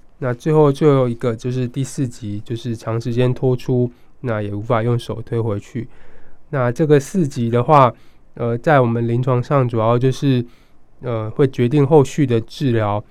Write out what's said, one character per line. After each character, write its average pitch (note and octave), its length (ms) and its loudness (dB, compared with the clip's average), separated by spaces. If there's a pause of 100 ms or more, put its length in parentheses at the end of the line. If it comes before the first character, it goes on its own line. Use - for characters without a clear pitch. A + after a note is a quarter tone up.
(180)
那 B2+ 140 -4
最 D#3 180 -4
后， D3+ 220 6
最 D3 180 2
后 C3 160 4
一 A#2+ 80 -4
个 A#2 220 -4
就 B2 140 -6
是 B2 180 -4
第 C3+ 160 -6
四 C3+ 240 -4
级， G#2 340 -10
就 A#2 140 -8
是 A#2 180 -8
长 A2+ 240 -6
时 A#2+ 140 -6
间 B2+ 220 2
脱 B2+ 200 0
出， B2 360 -2 (300)
那 A2+ 200 -4
也 G2+ 140 -6
无 G#2 80 -6
法 A2+ 200 0
用 A#2+ 160 0
手 - 220 -8
推 A#2 180 -6
回 A2 220 -2
去。 - 260 -10 (640)
那 B2+ 240 0
这 D#3+ 140 0
个 D3 120 6
四 D3 300 0
级 A#2 220 -4
的 A#2+ 120 2
话， C#3 300 6 (400)
呃， A#2 240 -4
在 C#3+ 240 4
我 B2 60 4
们 A#2 200 0
临 A#2+ 160 0
床 B2 200 0
上 C3 260 0
主 A#2 100 -2
要 A#2 200 2
就 C3 120 2
是， C3 320 0 (600)
呃， A2+ 260 -6
会 C#3 180 2
决 B2 220 0
定 C#3 180 4
后 D3 160 6
续 C#3 240 0
的 A#2+ 140 0
治 B2+ 320 -4
疗。 G#2 380 -2